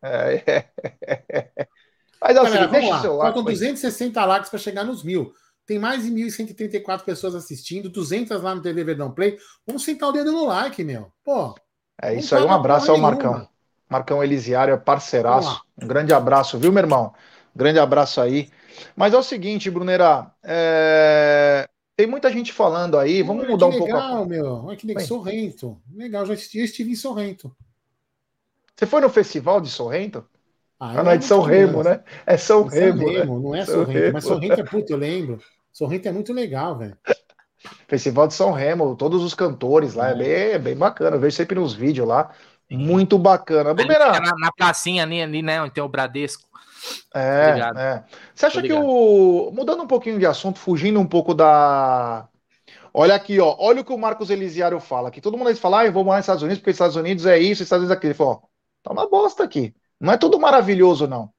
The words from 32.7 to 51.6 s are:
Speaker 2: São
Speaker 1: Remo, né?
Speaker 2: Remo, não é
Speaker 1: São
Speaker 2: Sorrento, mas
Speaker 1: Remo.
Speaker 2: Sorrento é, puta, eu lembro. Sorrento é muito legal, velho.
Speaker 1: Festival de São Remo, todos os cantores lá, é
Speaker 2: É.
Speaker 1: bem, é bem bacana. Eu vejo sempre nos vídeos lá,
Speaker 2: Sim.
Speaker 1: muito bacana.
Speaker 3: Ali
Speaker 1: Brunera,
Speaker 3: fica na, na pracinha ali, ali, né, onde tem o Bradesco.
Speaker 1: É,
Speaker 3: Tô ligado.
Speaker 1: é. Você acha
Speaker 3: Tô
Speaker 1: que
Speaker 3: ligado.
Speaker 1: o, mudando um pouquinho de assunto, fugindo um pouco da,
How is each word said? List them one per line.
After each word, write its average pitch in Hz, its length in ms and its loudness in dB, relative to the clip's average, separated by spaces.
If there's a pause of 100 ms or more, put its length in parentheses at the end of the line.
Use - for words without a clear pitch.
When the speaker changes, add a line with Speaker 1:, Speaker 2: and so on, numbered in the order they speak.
Speaker 2:
São 147 100 0
Speaker 1:
Remo, 190 320 2
né? 185 60 -2
Speaker 2:
Remo, 131 220 -2
não 139 140 -6
é 185 120 -6
Speaker 1:
São 156 80 -4 (100)
Speaker 2:
Sorrento, 156 300 0
mas - 100 -6
Speaker 1:
Remo. - 100 0
Speaker 2:
Sorrento 175 260 0
é, 180 40 -4
puta, 208 280 -6
eu 147 40 -2
lembro. 143 440 -6 (320)
Sorrento 170 360 -6
é 180 40 -6
muito 208 200 -8
legal, 165 460 -6
velho. 107 180 -12 (880)
Speaker 1:
Festival 139 420 0
de 156 60 -8
São 190 180 0
Remo, 143 440 -2
todos 165 260 -2
os 175 120 -6
cantores 139 600 0
lá, 120 140 -2
é 127 40 -2
Speaker 2:
É. - 20 -2
Speaker 1:
bem, 123 160 -4
é 190 280 0
bem 131 180 -6
bacana. 160 400 -2
Eu 131 40 0
vejo 147 160 0
sempre 180 220 -4
nos 151 160 -4
vídeos 127 340 -2
lá, 135 220 0 (380)
Speaker 2:
Sim. 127 100 -8
Speaker 1:
muito 185 400 2
bacana. 165 520 2
Speaker 3:
Ali 175 140 0
Speaker 1:
Brunera, 285 300 4
Speaker 3:
fica 165 120 0
na, 175 120 0
na 165 140 -2
pracinha 175 500 0
ali, 165 180 -4
ali, 156 220 -6
né, 160 180 -2
onde 147 140 -8
tem 147 100 -4
o 143 40 -8
Bradesco. 135 600 -6 (640)
Speaker 1:
É, 139 340 2
Speaker 3:
Tô 151 60 6
ligado. 117 240 -4
Speaker 1:
é. 131 260 -6 (300)
Você - 120 0
acha 311 100 2
Speaker 3:
Tô 359 60 -4
Speaker 1:
que - 60 -4
Speaker 3:
ligado. 302 200 0
Speaker 1:
o, 202 640 4
mudando 269 300 -4
um 285 40 -10
pouquinho 226 320 -2
de 190 60 0
assunto, 185 340 -2
fugindo 190 400 0
um 190 80 2
pouco 170 280 0
da, 135 920 2 (680)